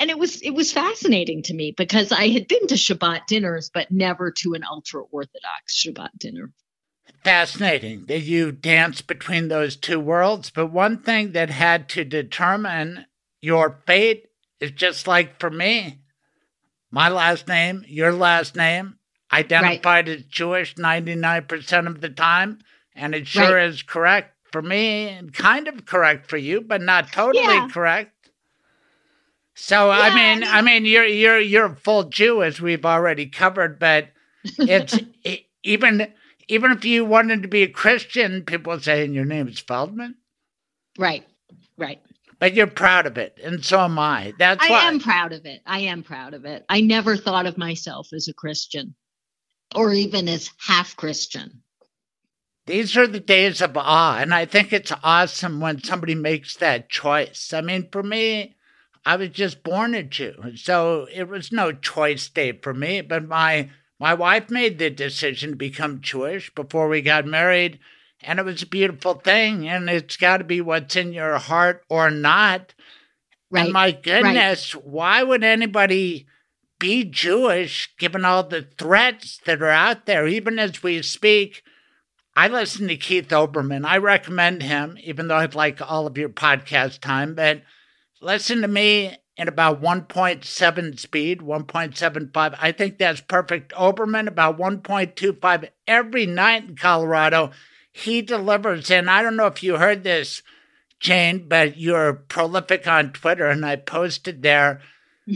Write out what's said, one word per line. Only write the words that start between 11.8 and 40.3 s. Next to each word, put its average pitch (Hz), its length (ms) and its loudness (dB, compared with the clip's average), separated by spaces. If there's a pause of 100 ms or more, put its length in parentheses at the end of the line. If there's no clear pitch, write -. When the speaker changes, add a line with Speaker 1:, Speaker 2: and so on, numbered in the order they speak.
Speaker 2:
to 170 140 -4
determine 170 1040 -4 (340)
your 156 460 0
fate 220 400 2 (340)
is 151 100 -6
just 180 380 -2
like 175 320 2
for 170 100 -4
me, 175 480 -4 (920)
my 151 180 4
last 175 400 0
name, 180 400 -2
your 156 240 2
last 170 420 2
name, 175 400 -2 (380)
identified 170 760 2
Speaker 1:
Right. 156 100 -6
Speaker 2:
as 131 60 -18
Jewish 175 540 -4
ninety-nine 165 640 -2
percent 165 420 0
of 160 140 -10
the 156 80 -8
time. 175 520 0 (340)
And 147 200 -6
it 147 120 -8
sure 190 300 4
Speaker 1:
Right. 175 80 4
Speaker 2:
is 160 180 -4
correct 175 520 0 (160)
for 160 120 -6
me 208 460 -2
and 180 260 -16
kind 269 340 2
of 254 160 -14
correct 151 460 2
for 160 80 -4
you, 156 240 -4
but 220 180 -4
not 180 320 0
totally 269 480 2
Speaker 1:
Yeah. - 80 -6
Speaker 2:
correct. 175 640 -4 (1200)
So, 202 360 4
I 208 180 6
Speaker 1:
Yeah, 190 60 4
Speaker 2:
mean, 220 300 4
Speaker 1:
I - 20 -4
mean - 80 -4
Speaker 2:
I 214 80 6
mean, 226 240 4
you're, 226 200 6
you're, 220 340 6
you're 214 260 4
a 156 100 -8
full 208 280 2
Jew, 208 380 2
as 156 180 -2
we've 170 260 -2
already 165 400 2
covered, 175 520 0
but 156 320 2 (540)
it's 190 340 2 (140)
Speaker 1:
<laughs> - 120 -20
Speaker 2:
e-, 185 220 -8 (160)
even, 208 500 2 (360)
even 220 240 2
if 208 120 -2
you 233 200 2
wanted 220 380 2
to 190 60 -10
be 202 160 2
a 180 40 2
Christian, 208 760 0
people 170 280 -6
would 143 120 -8
say, 151 200 0
"And 143 100 -6
your 135 100 -2
name 147 240 -4
is 104 100 -14
Feldman?" 208 560 -8 (840)